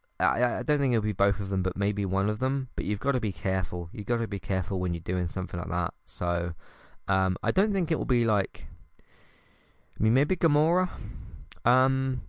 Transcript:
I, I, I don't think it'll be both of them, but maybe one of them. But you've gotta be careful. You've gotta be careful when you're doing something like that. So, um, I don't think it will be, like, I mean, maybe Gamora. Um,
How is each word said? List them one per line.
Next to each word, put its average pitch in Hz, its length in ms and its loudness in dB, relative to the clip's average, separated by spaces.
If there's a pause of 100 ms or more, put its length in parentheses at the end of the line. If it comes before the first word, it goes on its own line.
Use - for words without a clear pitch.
(200)
I, 90 60 2
I, 101 340 2
I 117 40 -6
don't 147 160 2
think 131 140 2
it'll 110 100 2
be 107 100 0
both 101 260 4
of 98 100 -2
them, 95 140 0
but 92 140 -2
maybe 101 280 0
one 95 240 2
of 107 100 -2
them. 131 360 -2
But - 80 0
you've 104 160 0
gotta 131 220 0
be 104 120 0
careful. 92 600 0
You've 104 140 -8
gotta 117 200 0
be 101 120 -4
careful 95 420 0
when 90 120 0
you're 85 80 -4
doing 90 260 -2
something 90 320 -4
like 82 100 -6
that. 87 240 -2 (100)
So, 87 500 -2 (540)
um, 95 340 2
I 113 100 0
don't 214 200 2
think 185 200 -2
it 139 60 2
will - 80 -2
be, 120 200 2
like, 104 420 0 (1300)
I 110 60 0
mean, 110 100 4
maybe 147 220 2
Gamora. 165 540 2 (720)
Um, 131 640 2